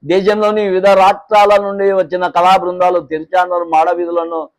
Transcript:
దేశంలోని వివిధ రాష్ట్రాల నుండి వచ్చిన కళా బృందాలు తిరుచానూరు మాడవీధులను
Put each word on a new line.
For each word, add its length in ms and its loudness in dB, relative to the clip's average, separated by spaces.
దేశంలోని 560 0
వివిధ 180 0
రాష్ట్రాల 640 2
నుండి 300 -2
వచ్చిన 360 -2
కళా 280 2
బృందాలు 440 -2
తిరుచానూరు 640 -4
మాడవీధులను 840 -2